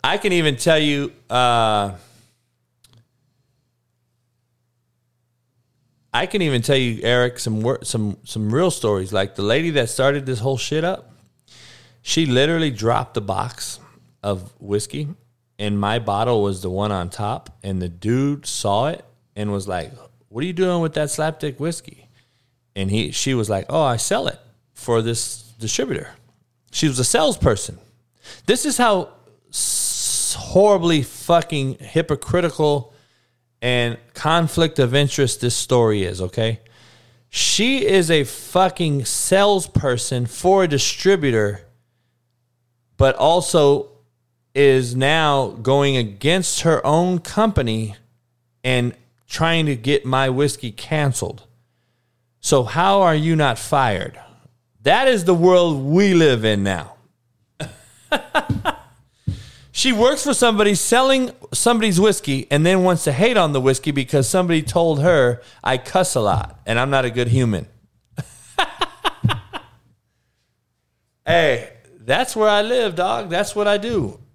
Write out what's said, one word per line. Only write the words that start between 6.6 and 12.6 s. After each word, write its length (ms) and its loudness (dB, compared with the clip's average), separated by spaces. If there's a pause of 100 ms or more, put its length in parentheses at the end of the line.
tell 140 2
you, 260 -2
Eric, 380 2
some 200 -4
wor-, 240 -2
some, 400 -4
some 300 -4
real 160 2
stories. 420 -2
Like, 220 -2
the 80 -6
lady 280 0
that 180 0
started 360 -2
this 140 -6
whole 180 -2
shit 280 -4
up, 280 -6 (920)
she 240 0
literally 440 2